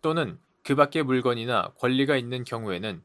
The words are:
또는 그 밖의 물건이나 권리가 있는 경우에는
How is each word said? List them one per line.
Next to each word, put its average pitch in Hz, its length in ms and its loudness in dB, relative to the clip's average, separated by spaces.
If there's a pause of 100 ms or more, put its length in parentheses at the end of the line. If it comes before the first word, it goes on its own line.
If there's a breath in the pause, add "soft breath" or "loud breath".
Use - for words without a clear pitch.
또는 156 380 -2 (240)
그 139 120 0
밖의 147 280 4
물건이나 120 720 0
권리가 131 400 2
있는 123 260 -4
경우에는 104 600 -6